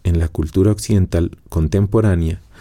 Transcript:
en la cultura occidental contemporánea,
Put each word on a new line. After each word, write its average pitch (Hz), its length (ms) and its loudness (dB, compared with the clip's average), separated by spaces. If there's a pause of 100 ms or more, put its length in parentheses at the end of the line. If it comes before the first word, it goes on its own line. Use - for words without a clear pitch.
en 85 140 2
la 82 120 0
cultura 92 420 0
occidental 98 640 0 (100)
contemporánea, 92 920 0 (200)